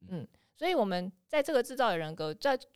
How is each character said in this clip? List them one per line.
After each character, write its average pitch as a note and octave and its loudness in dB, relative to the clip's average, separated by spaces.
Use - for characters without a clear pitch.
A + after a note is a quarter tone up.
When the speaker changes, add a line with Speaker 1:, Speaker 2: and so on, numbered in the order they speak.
Speaker 1:
嗯。 F#2 -20
Speaker 2:
嗯， E3+ -8
所 D#4 -2
以 F#4 2
我 B3 4
们 F3+ -2
在 D4+ 0
这 D#4+ 0
个 B3 4
制 A#3+ -10
造 B3 4
的 F3 2
人 D#3+ -4
格， D#3 -4
在 C4 0